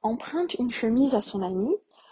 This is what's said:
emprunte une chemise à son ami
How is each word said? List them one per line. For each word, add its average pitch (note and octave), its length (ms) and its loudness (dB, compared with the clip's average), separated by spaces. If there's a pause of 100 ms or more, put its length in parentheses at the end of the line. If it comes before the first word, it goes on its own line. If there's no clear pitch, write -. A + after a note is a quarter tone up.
emprunte D4 520 -2
une B3 160 0
chemise B3 440 2
à G#3 60 4
son G3+ 220 -6
ami F#3+ 320 0 (380)